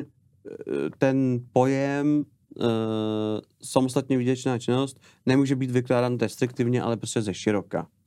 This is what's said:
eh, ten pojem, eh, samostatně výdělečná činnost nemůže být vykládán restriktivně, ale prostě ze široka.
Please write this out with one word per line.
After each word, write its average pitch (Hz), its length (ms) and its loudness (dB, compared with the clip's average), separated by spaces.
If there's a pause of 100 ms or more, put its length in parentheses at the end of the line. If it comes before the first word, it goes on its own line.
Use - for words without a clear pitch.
eh, - 920 -8
ten 135 420 2 (120)
pojem, 139 720 2 (360)
eh, - 40 -2 (1000)
samostatně 131 560 0
výdělečná 127 400 0
činnost 131 420 -2 (260)
nemůže 135 300 4
být 127 140 -2
vykládán 123 480 2
restriktivně, 123 640 0
ale 113 140 0
prostě 113 260 -4
ze 101 120 -2
široka. 92 540 -2 (180)